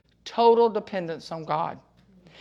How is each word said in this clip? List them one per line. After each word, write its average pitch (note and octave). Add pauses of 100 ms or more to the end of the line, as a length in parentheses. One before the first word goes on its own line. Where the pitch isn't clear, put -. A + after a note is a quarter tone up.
(260)
total A#3
dependence F#3
on E3
God. D#3 (640)